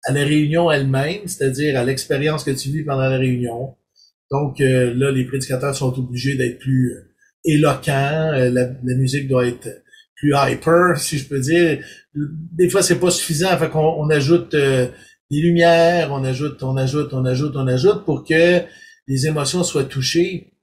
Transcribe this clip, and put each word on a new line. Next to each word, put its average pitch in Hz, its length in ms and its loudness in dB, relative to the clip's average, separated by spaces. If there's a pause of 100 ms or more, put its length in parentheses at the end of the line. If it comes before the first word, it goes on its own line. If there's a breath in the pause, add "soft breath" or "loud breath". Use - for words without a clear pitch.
à 135 100 -4
la 143 100 0
réunion 151 480 2
elle-même, 143 560 -2
c'est-à-dire 135 500 -2
à 123 60 0
l'expérience 143 600 -2
que 143 80 -4
tu 135 180 -6
vis 151 140 -4
pendant 139 260 -2
la 131 80 0
réunion. 123 580 -2 (560 soft breath)
Donc, 139 300 -2
euh, 127 340 2
là, 135 160 2
les 127 140 0
prédicateurs 135 500 -4
sont 127 240 -2
obligés 123 380 -4
d'être 120 220 -2
plus, 127 340 0
euh, - 80 -14 (420)
éloquents, 151 880 0
euh, 127 160 2
la, 123 180 0
la 123 280 -6
musique 135 320 0
doit 127 180 2
être 120 220 -6 (480 soft breath)
plus 143 200 0
hyper, 160 640 2
si - 200 -6
je 131 100 -8
peux 139 120 -4
dire. 156 440 2 (320 loud breath)
Des 160 540 -2
fois, 196 120 2
c'est 170 180 2
pas 175 120 2
suffisant, 170 460 0
fait 151 120 0
qu'on, 156 100 -2
on 151 300 0
ajoute, 151 440 2
euh, 135 340 2 (420 loud breath)
des 143 100 -2
lumières, 170 720 4
on 135 120 -4
ajoute, 131 400 -4
on 131 140 -2
ajoute, 139 360 -2
on 131 120 -2
ajoute, 127 300 -2
on 135 120 -2
ajoute 147 380 2
pour 139 180 -2
que 170 380 4 (460 loud breath)
les 135 200 -2
émotions 156 360 -2
soient 143 220 -2
touchées. 170 760 -2